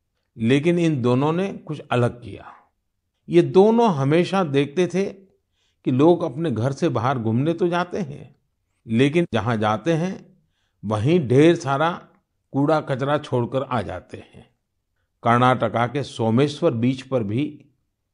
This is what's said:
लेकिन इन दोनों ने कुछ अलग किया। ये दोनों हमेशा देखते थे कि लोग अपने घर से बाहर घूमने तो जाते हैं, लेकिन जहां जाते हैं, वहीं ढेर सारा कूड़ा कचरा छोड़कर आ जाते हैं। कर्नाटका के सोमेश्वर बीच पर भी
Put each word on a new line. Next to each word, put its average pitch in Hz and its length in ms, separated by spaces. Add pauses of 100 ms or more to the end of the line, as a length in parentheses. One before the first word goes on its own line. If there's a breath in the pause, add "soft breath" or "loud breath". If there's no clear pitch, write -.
(380)
लेकिन 143 420
इन 160 220
दोनों 127 320
ने 190 200
कुछ - 280 (100)
अलग 120 320
किया। - 300 (760)
ये 170 120
दोनों 208 520
हमेशा 156 500
देखते 147 440
थे 180 180 (800)
कि 160 60
लोग 156 320
अपने 160 280
घर 117 200
से 156 180
बाहर 127 300
घूमने 117 340
तो 170 140
जाते 175 320
हैं, 143 360 (520)
लेकिन 143 460
जहां 113 260
जाते 107 340
हैं, 170 500 (420)
वहीं 117 420
ढेर 147 280
सारा 156 520 (440)
कूड़ा 147 300
कचरा 139 360
छोड़कर 131 460
आ 127 180
जाते 90 360
हैं। - 320 (760)
कर्नाटका 120 640
के 135 160
सोमेश्वर 139 680
बीच 127 300
पर 127 220
भी 123 420 (480)